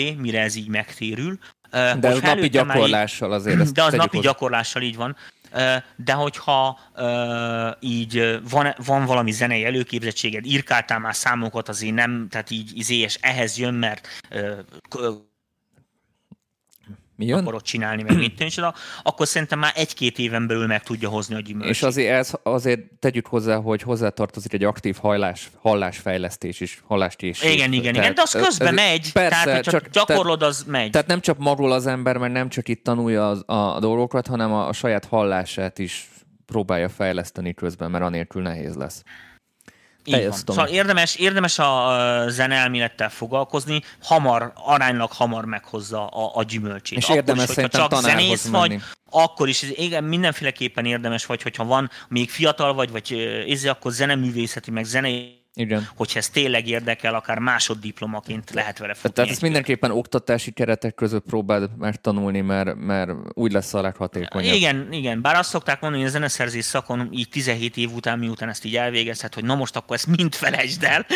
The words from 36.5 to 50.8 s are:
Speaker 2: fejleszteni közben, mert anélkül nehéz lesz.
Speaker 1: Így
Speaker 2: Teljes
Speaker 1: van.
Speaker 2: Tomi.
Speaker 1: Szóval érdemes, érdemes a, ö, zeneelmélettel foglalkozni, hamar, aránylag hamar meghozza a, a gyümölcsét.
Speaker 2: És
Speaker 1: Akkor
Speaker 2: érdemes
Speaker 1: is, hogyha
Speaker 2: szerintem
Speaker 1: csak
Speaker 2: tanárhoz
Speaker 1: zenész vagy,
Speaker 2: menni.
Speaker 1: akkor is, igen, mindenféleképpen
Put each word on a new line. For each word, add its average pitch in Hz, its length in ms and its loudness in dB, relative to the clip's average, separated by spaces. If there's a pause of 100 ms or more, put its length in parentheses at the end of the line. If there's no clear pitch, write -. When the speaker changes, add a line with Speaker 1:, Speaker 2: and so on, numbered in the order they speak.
Speaker 2:
fejleszteni 90 640 -4
közben, 87 380 -6
mert 87 120 -2
anélkül 85 380 -4
nehéz 82 340 -8
lesz. - 280 -10 (1040)
Speaker 1:
Így 143 60 0
Speaker 2:
Teljes 107 160 4
Speaker 1:
van. 101 160 -4
Speaker 2:
Tomi. 98 120 0
Speaker 1:
Szóval 156 160 2
érdemes, 185 420 4
érdemes 185 440 2
a, 131 360 4 (300)
ö, 120 40 0
zeneelmélettel 127 800 2
foglalkozni, 135 720 -2 (220)
hamar, 123 520 4
aránylag 127 560 2
hamar 113 340 -2
meghozza 107 640 -8
a, - 280 -4
a 110 80 2
gyümölcsét. 107 540 -6
Speaker 2:
És 120 60 0
Speaker 1:
Akkor 160 120 4
Speaker 2:
érdemes 127 340 2
Speaker 1:
is, 131 60 -4
hogyha 135 140 2
Speaker 2:
szerintem 139 120 4
Speaker 1:
csak 151 80 4 (120)
Speaker 2:
tanárhoz 120 240 4
Speaker 1:
zenész 185 200 0 (140)
vagy, 170 100 4
Speaker 2:
menni. 104 120 -4 (280)
Speaker 1:
akkor 160 400 4
is, 131 120 0 (140)
igen, 165 280 -2
mindenféleképpen 151 800 0